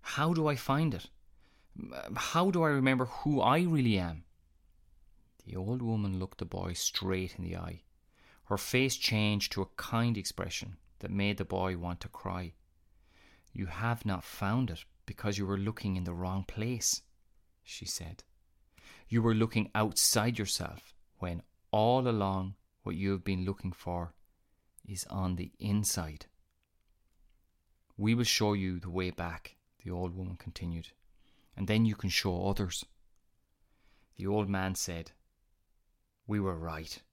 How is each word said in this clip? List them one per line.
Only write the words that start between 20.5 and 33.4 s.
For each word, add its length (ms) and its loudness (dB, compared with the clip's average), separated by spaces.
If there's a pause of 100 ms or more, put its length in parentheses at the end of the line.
when 260 -6 (280)
all 360 4
along 480 0 (280)
what 120 -4
you 160 0
have 120 -2
been 220 0
looking 280 -4
for 400 -6 (720)
is 200 -8
on 300 -2
the 240 -6
inside." 680 -2 (1700)
"We 160 4
will 120 4
show 280 4
you 260 0
the 100 -8
way 200 0
back," 480 -8 (220)
the 100 -12
old 240 -4
woman 240 -8
continued, 560 -8 (600)
"and 120 -4
then 180 6
you 100 4
can 160 -2
show 360 0
others." 380 0 (1300)